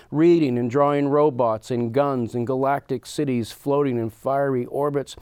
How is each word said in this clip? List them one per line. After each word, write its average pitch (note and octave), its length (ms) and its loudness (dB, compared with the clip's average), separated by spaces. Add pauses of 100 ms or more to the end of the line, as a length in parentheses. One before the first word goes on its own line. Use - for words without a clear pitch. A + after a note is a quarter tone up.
reading D#3 480 4
and A#2+ 140 -2
drawing C#3+ 360 2
robots B2+ 640 0
and A#2+ 240 -2
guns C3+ 400 0
and A#2+ 140 -4
galactic C3+ 580 -2
cities B2+ 460 -2
floating C#3 480 0
in A2+ 100 -2
fiery C3+ 560 -2
orbits, C#3+ 560 -4